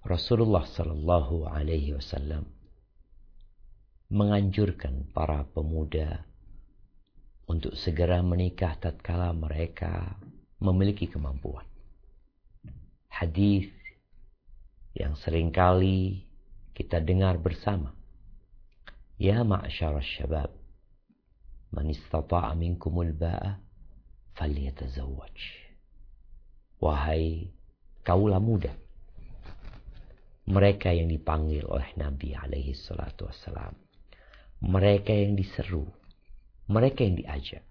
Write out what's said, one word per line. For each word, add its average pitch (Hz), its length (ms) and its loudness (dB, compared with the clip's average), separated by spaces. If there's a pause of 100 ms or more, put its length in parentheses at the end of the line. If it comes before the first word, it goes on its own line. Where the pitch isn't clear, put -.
Rasulullah 107 640 2
sallallahu 80 800 0
alaihi 76 480 -2
wasallam 73 480 -4 (1700)
menganjurkan 101 1040 2
para 76 320 0
pemuda 78 800 -2 (1200)
untuk 82 320 -2
segera 87 400 2
menikah 90 640 2
tatkala 87 480 -2
mereka 82 880 -4 (400)
memiliki 98 480 4
kemampuan. 67 560 -6 (1400)
Hadis 98 640 2 (1300)
yang 73 160 -2
seringkali 92 1120 2 (480)
kita - 240 -2
dengar 90 400 4
bersama, 82 560 -2 (1300)
"Ya 110 240 4
ma'syaras 78 580 0
syabab, 71 460 -4 (1200)
man 76 160 -4
istata'a 80 720 -2
minkumul 85 560 0
ba'a 85 480 -2 (720)
falyatazawwaj." 67 1040 -6 (1400)
Wahai 80 720 0 (480)
kaula 95 400 4
muda, 110 320 0 (1700)
mereka 98 480 6
yang 85 180 4
dipanggil 78 600 0
oleh - 260 -2
Nabi 69 380 -6
alaihi 67 400 -6
salatu - 560 -10
wassalam, 50 480 -12 (800)
mereka 101 560 4
yang 101 240 4
diseru, 92 480 -2 (800)
mereka 117 400 4
yang 92 80 4
diajak. - 560 -8